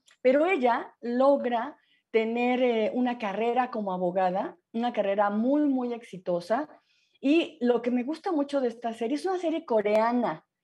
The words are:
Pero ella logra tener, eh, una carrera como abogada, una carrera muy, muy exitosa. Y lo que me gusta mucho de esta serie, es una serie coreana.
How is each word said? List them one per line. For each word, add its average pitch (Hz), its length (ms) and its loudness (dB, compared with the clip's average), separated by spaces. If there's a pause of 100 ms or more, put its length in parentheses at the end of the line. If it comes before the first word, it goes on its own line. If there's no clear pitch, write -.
(200)
Pero 285 260 4
ella 262 540 0
logra 247 800 0 (320)
tener, 240 520 0
eh, 220 300 2
una 247 260 -2
carrera 233 520 -2
como 202 240 -4
abogada, 185 640 -2 (160)
una 233 180 -2
carrera 202 380 0
muy, 254 320 0
muy 254 320 0
exitosa. 196 720 -4 (500)
Y 294 440 2
lo 240 180 4
que 247 100 -2
me 247 120 0
gusta 320 280 -6
mucho 277 300 0
de 247 80 0
esta 233 240 -8
serie, 233 220 -4
es 294 100 -4
una 370 140 -2
serie 330 260 -4
coreana. 214 800 0 (180)